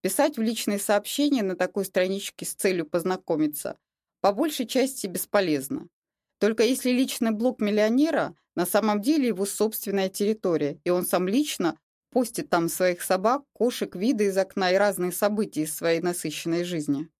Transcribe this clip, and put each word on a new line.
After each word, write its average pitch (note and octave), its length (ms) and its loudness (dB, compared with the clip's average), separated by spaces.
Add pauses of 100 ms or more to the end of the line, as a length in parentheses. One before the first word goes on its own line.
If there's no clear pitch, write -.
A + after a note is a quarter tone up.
Писать C#4+ 360 0
в A3+ 40 -2
личные A3 380 -2
сообщения A3+ 640 0
на F#3 140 -2
такой F#3 260 -2
страничке F#3+ 600 -2
с - 80 -8
целью F#3 320 0
познакомиться E3 920 -2 (440)
по G3 100 4
большей C4 340 -2
части C4 420 -2
бесполезно. E3+ 800 -2 (520)
Только A3 240 2
если B3 280 2
личный B3+ 400 0
блог A3+ 280 -2
миллионера, G#3+ 760 2 (200)
на F3+ 100 0
самом G#3 360 2
деле C4+ 260 2
его G3 180 -2
собственная G3 640 -2
территория, F3 760 -2
и F3 60 -2
он F3+ 160 2
сам F3+ 220 0
лично G3 500 0 (340)
постит A#3+ 380 -2
там E3+ 200 2
своих F3+ 320 0
собак, G#3+ 420 0 (100)
кошек, A3+ 420 -4
виды G#3+ 300 0
из F#3+ 120 0
окна F#3+ 340 0
и F#3 40 4
разные F#3 360 2
события G#3 520 0
из D#3 120 -6
своей E3 240 0
насыщенной E3+ 640 -2
жизни. D#3 460 -2 (100)